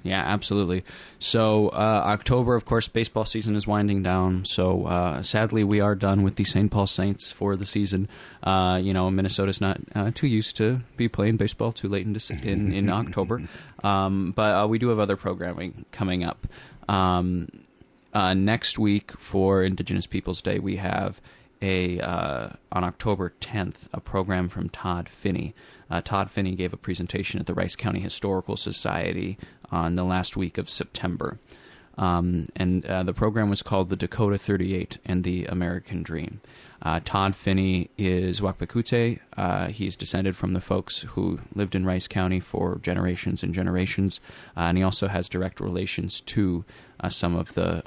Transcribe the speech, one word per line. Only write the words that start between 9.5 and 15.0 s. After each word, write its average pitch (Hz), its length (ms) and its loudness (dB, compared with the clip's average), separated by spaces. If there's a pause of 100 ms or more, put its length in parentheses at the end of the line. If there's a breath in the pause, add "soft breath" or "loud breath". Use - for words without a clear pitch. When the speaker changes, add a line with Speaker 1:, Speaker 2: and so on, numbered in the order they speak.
Speaker 1:
not, 95 200 0 (160)
uh, 107 180 0
too 147 140 0
used 110 300 0
to 120 240 2 (140)
be 117 120 2
playing 110 280 2
baseball 110 360 0
too - 160 -6
late 98 180 -2
in 104 80 -2
Dec-, - 300 -8
in, 98 280 0
in 101 180 2
Speaker 2:
<laughs> 104 120 0
Speaker 1:
October. 95 400 -2 (400 loud breath)
Um, 98 540 2
but, 104 260 4
uh, 107 60 2
we 113 100 2
do 120 120 2
have 110 100 2